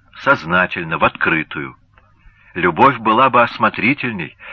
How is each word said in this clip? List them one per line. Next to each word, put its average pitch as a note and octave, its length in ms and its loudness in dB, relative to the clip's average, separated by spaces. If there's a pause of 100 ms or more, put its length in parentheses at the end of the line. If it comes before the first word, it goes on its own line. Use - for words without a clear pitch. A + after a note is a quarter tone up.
(180)
сознательно, F2+ 800 -2
в G2+ 60 0
открытую. D#2 720 -4 (800)
Любовь F2+ 440 2
была A2+ 320 2
бы A#2+ 120 4
осмотрительней, A2 920 -2 (160)